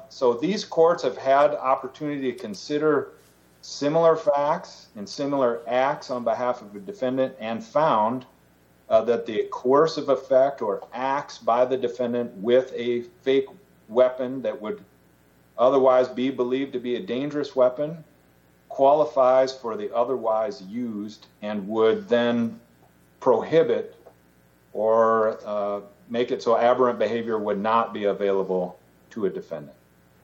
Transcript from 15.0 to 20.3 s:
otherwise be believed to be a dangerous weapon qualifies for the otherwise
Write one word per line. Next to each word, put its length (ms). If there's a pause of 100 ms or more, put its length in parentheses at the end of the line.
otherwise 520
be 220
believed 440
to 40
be 180
a 40
dangerous 560
weapon 480 (640)
qualifies 800
for 280
the 160
otherwise 760